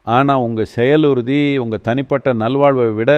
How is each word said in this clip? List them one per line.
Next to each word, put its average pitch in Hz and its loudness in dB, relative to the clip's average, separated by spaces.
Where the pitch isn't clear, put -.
ஆனா 135 2
உங்க 117 -2
செயலுறுதி, 135 0
உங்க 117 -4
தனிப்பட்ட 131 -2
நல்வாழ்வை 127 0
விட 113 0